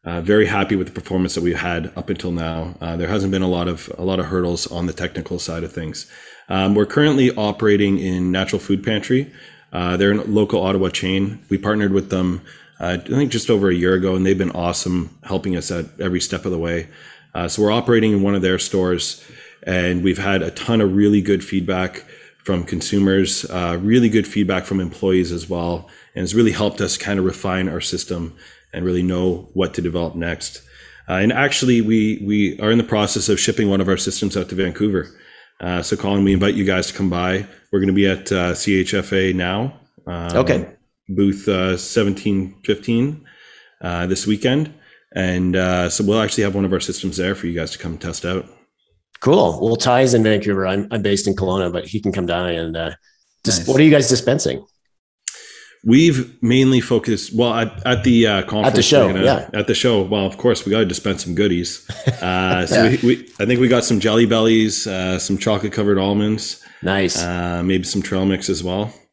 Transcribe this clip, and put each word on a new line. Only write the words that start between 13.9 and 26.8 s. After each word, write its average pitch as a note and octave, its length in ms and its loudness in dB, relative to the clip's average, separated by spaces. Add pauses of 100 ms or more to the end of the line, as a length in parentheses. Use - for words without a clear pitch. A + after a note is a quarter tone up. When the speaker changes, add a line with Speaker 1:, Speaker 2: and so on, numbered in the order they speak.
Speaker 1:
ago, F#2 220 0
and F#2 100 0
they've G2 100 4
been F#2 160 -2
awesome F2 600 -4 (120)
helping F#2+ 320 -4
us E2 140 -6
at E2+ 160 -4 (140)
every F2+ 220 -2
step - 240 -6
of F#2 60 -4
the F2 60 -4
way. E2+ 300 -4 (480)
Uh, F2 120 -4
so G#2 140 -4
we're G#2 100 4
operating A2+ 420 2
in G2 100 2
one G2+ 100 2
of F#2+ 80 0
their F#2 160 0
stores, F2+ 680 -2 (380)
and F2+ 420 -2
we've F2+ 140 2
had F#2+ 240 0
a E2 80 -4
ton A2+ 320 -2
of F#2+ 140 2
really G#2 260 4
good F#2+ 220 0
feedback F#2 600 -4 (400)
from F2 200 -2
consumers, F#2+ 880 0
uh, F2 280 -4
really A2+ 300 4
good G#2 160 2
feedback F#2+ 380 -2
from F#2+ 160 -2
employees F2+ 520 0
as E2+ 160 -8
well. E2+ 400 -4 (280)
And F#2 80 -4
it's F2 100 -4
really A2 200 4
helped G#2 280 -2